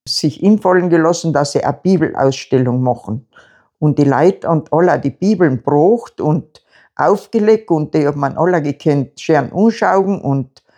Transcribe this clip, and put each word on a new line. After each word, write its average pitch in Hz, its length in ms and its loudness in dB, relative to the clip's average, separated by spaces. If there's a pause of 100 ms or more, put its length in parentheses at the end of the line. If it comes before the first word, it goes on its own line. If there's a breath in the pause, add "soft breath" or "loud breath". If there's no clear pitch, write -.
sich - 380 -4
infallen 185 460 2
gelassen, 165 440 0
dass 147 200 -2
sie - 100 -2
eine 139 180 -4
Bibelausstellung 131 1000 0
machen. 123 460 -4 (520 soft breath)
Und 151 200 2
die 143 60 2
Leute 143 420 2
haben 160 240 0
alle 160 280 2
die 139 100 -4
Bibeln 175 480 0
gebracht 160 640 0
und - 420 -4 (320 soft breath)
aufgelegt 208 760 0
und 156 220 -2
die 151 140 0
hat 147 80 -2
man 139 220 -4
alle 175 240 0
gekannt, 143 580 -2
schön 139 320 -2
anschauen 196 680 0
und 139 420 -6 (140 soft breath)